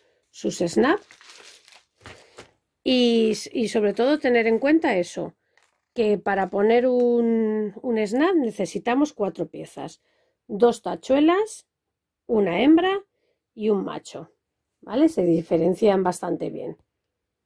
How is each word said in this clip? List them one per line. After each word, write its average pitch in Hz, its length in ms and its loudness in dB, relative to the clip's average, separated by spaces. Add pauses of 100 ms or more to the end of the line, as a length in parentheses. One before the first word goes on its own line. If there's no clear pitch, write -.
(320)
sus - 260 -8
snap. 233 420 0 (1800)
Y, 233 500 2 (180)
y 226 180 -2
sobre 208 240 0
todo 262 240 0
tener 240 300 0
en 226 100 2
cuenta 277 400 2
eso, 175 380 -6 (580)
que 214 240 0
para 190 320 -2
poner 226 380 2
un, 226 960 0
un 220 240 -2
snap 294 280 0
necesitamos 233 760 -2
cuatro 185 340 -6
piezas. 156 540 -16 (460)
Dos 226 340 0
tachuelas, 302 840 0 (580)
una 202 380 0
hembra 359 400 4 (500)
y 220 160 -4
un 196 140 0
macho, 156 480 -12 (500)
¿vale? 294 280 0
Se 214 140 -2
diferencian 175 800 2
bastante 170 460 -4
bien. 165 280 -12 (680)